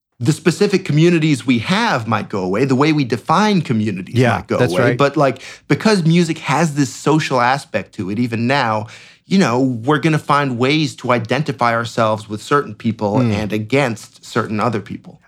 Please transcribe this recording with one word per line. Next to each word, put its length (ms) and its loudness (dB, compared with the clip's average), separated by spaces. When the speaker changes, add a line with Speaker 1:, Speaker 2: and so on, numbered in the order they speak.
Speaker 1:
The 100 2
specific 520 0
communities 640 2
we 140 2
have 460 -2
might 220 -2
go 140 -4
away. 240 0
The 100 2
way 160 4
we 120 0
define 580 2
communities 540 -4
Speaker 2:
Yeah, 200 4
Speaker 1:
might 120 -10
go 100 0
Speaker 2:
that's 140 2
Speaker 1:
away." 100 2
Speaker 2:
right. 160 2
Speaker 1:
But, 180 2
like, 240 2
because 380 2
music 360 2
has 340 0
this 200 0
social 460 0
aspect 540 -2
to 160 -6
it, 80 -4
even 280 -2
now, 400 0
you 140 0
know, 220 2
we're 380 0
gonna 200 0
find 400 0
ways 380 0
to 160 -4
identify 600 -2
ourselves 540 -2
with 140 -10
certain 320 -2
people 460 -2
Speaker 2:
Hmm. 120 0
Speaker 1:
and 200 -4
against 720 -2
certain 360 -4
other 200 -2
people. 480 -16